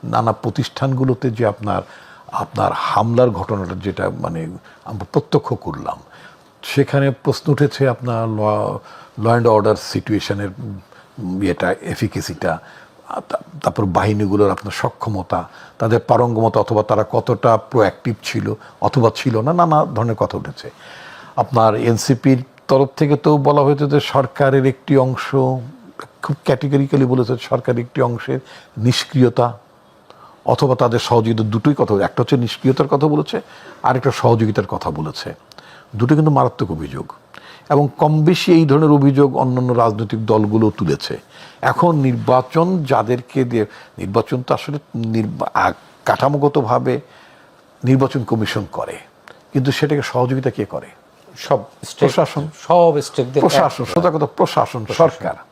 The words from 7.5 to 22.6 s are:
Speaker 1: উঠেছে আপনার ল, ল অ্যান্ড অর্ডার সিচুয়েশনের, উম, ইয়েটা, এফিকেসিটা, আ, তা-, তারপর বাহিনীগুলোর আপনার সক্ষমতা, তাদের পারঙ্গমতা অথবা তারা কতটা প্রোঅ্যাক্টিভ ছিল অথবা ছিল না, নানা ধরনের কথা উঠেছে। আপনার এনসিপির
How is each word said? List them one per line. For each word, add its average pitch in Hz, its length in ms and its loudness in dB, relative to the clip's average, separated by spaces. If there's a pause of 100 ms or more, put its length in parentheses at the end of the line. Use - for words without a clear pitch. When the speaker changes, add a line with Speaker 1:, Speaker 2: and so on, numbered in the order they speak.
Speaker 1:
উঠেছে 139 360 0
আপনার 117 400 -4
ল, 107 120 -4 (840)
ল 110 40 0
অ্যান্ড 117 200 4
অর্ডার 107 300 4
সিচুয়েশনের, 101 720 -4 (100)
উম, 98 840 -10
ইয়েটা, 92 380 0
এফিকেসিটা, 90 760 -6 (500)
আ, - 200 -8
তা-, - 100 -6 (240)
তারপর 104 220 -2
বাহিনীগুলোর 101 680 2
আপনার 95 220 -6
সক্ষমতা, 92 760 -6 (300)
তাদের 113 220 2
পারঙ্গমতা 113 600 2
অথবা 104 220 0
তারা 104 300 0
কতটা 113 440 0
প্রোঅ্যাক্টিভ 110 680 -2
ছিল 107 320 -6 (260)
অথবা 117 340 2
ছিল 113 260 -2
না, 139 120 -2
নানা 160 320 2
ধরনের 117 300 -2
কথা 95 240 -2
উঠেছে। - 320 -12 (680)
আপনার 110 400 2
এনসিপির 120 680 2 (260)